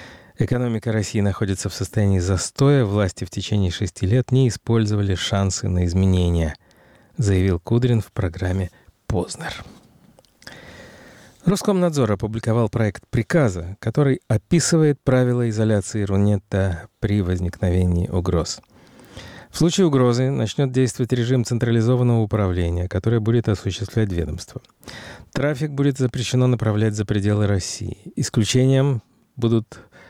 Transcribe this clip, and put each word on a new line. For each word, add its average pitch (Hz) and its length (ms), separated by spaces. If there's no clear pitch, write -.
"Экономика 120 520
России 110 300
находится 98 480
в - 60
состоянии 101 440
застоя. 117 680
Власти 101 400
в 87 60
течение 98 400
шести - 360
лет 120 260
не 131 160
использовали 104 640
шансы 98 540
на 90 160
изменения", 87 720
заявил 95 440
Кудрин 120 400
в - 100
программе 92 600
"Познер". - 580
Роскомнадзор 175 680
опубликовал 110 560
проект 107 400
приказа, 101 720
который 135 480
описывает 151 760
правила 123 460
изоляции 107 540
Рунета 98 840
при 104 220
возникновении 90 840
угроз. 87 540
В - 60
случае 175 300
угрозы 127 420
начнёт 131 440
действовать 127 420
режим 123 320
централизованного 120 720
управления, 90 680
которое 113 320
будет 113 300
осуществлять 101 640
ведомство. 82 480
Трафик 147 380
будет 139 260
запрещено 127 500
направлять 110 480
за 104 120
пределы 104 400
России. 98 500
Исключением 131 840
будут 113 420